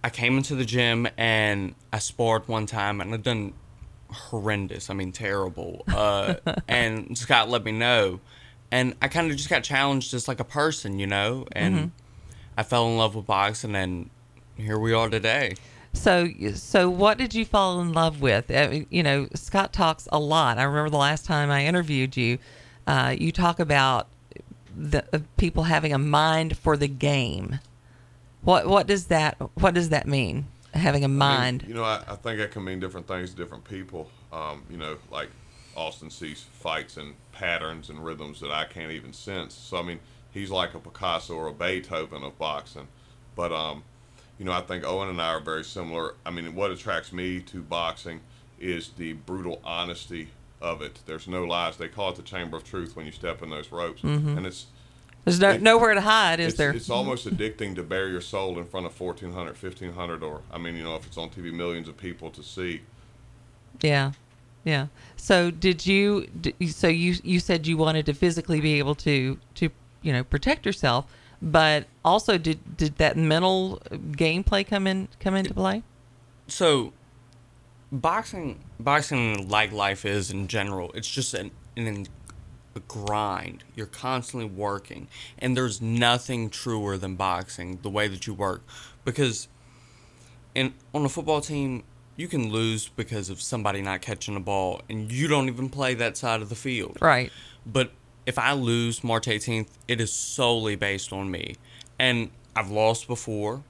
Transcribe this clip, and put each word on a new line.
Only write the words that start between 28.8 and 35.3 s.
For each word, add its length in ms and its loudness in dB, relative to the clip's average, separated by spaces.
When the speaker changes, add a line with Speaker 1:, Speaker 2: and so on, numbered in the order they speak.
Speaker 2:
does 200 0
that, 300 2
what 200 4
does 140 2
that 180 2
mean? 400 0
Having 280 6
a 40 4
Speaker 3:
I 20 4
mean, 100 4
Speaker 2:
mind? 480 4
Speaker 3:
you 80 -10
know, 100 -2
I, 240 0
I 80 -8
think 220 -4
that 120 0
can 140 -8
mean 160 -4
different 280 -8
things 220 -4
to 60 -16
different 280 -12
people. 460 -12
Um, 380 -8
you 60 -12
know, 200 -8
like, 200 -8